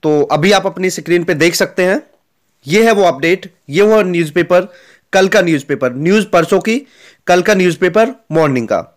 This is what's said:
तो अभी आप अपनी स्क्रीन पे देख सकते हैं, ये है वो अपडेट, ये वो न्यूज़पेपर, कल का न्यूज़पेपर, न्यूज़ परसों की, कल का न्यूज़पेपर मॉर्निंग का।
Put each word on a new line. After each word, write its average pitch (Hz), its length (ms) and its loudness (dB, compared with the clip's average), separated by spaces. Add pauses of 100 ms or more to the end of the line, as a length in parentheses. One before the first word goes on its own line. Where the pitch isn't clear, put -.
तो 151 200 2
अभी 151 280 0
आप 190 140 2
अपनी 185 260 -4
स्क्रीन 170 320 -2
पे 175 120 -2
देख 170 200 0
सकते 185 300 -2
हैं, 208 160 0 (640)
ये 196 200 2
है 226 60 4
वो 202 140 2
अपडेट, 170 460 -2 (180)
ये 160 140 0
वो 214 200 4
न्यूज़पेपर, 175 720 -2 (400)
कल 190 140 2
का 202 140 2
न्यूज़पेपर, 135 520 -2
न्यूज़ 180 340 0
परसों 175 320 0
की, 233 220 -4 (460)
कल 180 140 2
का 180 120 2
न्यूज़पेपर 185 600 0 (160)
मॉर्निंग 139 360 0
का। 95 300 -4